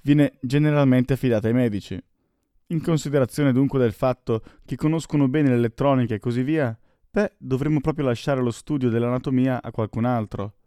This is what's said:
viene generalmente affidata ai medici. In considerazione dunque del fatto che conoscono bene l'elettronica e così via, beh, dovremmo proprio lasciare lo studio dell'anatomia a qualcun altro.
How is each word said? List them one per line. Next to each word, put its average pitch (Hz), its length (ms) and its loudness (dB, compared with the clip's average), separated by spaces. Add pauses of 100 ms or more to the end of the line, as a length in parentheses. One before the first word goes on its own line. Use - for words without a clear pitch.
viene 147 400 2
generalmente 139 720 2
affidata 117 360 0
ai 117 60 0
medici. 104 480 -2 (720)
In 160 100 -4
considerazione 143 680 0
dunque 135 260 2
del 120 140 2
fatto 123 500 -2 (220)
che - 120 -10
conoscono 156 520 0
bene 139 220 2
l'elettronica 120 640 2
e 104 40 -4
così 120 240 -4
via, 131 340 -2 (340)
beh, 202 260 -2
dovremmo 139 440 -2
proprio 147 260 -2
lasciare 131 340 -2
lo 123 100 0
studio 131 380 -4
dell'anatomia 123 760 -2
a 117 80 -12
qualcun 110 360 -4
altro. 107 480 -4 (120)